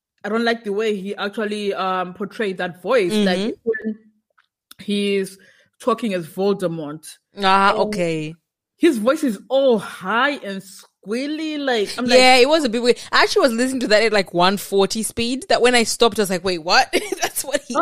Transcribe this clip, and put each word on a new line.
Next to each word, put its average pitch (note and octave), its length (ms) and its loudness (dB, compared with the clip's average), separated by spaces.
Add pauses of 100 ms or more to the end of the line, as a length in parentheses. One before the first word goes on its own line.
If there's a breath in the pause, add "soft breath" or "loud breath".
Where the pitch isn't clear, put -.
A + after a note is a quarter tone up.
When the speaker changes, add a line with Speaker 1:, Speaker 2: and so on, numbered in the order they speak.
(240)
Speaker 1:
I G#3 60 -8
don't A3+ 160 -2
like A#3 180 -2
the G#3 80 -6
way G#3+ 240 -2
he G3 180 -8
actually, G#3 600 -4
um, F#3 400 -4
portrayed F#3+ 460 -6
that F3+ 220 -8
voice. G3 300 2
Speaker 2:
Mm-hmm. G#3 140 2
Speaker 1:
Like, F#3+ 380 -2
when A3 360 -4 (840)
he's G3+ 560 -2 (440 soft breath)
talking A3+ 320 -2
as F3 120 -4
Voldemort. E3 800 -4 (380)
Speaker 2:
Ah, G3 280 4
Speaker 1:
And A3 80 -2
Speaker 2:
okay. E3+ 560 -2 (420)
Speaker 1:
his D4+ 200 2
voice C4+ 280 0
is G#3+ 120 -2 (120)
all C4 280 4
high A3 600 -2
and G3 260 -10 (460)
really? D4+ 480 -6
Like, B3 400 -2
I'm B3 80 -4
like B3 140 6
Speaker 2:
Yeah, B3+ 160 8
it B3+ 120 6
was D#4 180 4
a B3 40 -2
bit A3+ 140 -2
weird. A#3+ 160 2 (120)
I C4+ 120 4
actually G#4 240 2
was A#3 60 0
listening B3+ 280 -2
to C#4 60 -2
that G#3+ 160 4
at, A3 100 2
like, G3 200 0
one F3+ 240 4
forty G3 460 0
speed, B3 460 -6
that A#3 120 4
when B3 120 4
I A#3 100 4
stopped, - 360 2
I - 20 0
was G3 80 0
like, F3+ 140 -4
"Wait, F#3 160 -2
what?" G3+ 320 2
<laughs> F#4+ 300 -2
That's - 220 -4
what C#4 180 -4
he A#3+ 140 -10
Speaker 1:
Oh, D4+ 60 2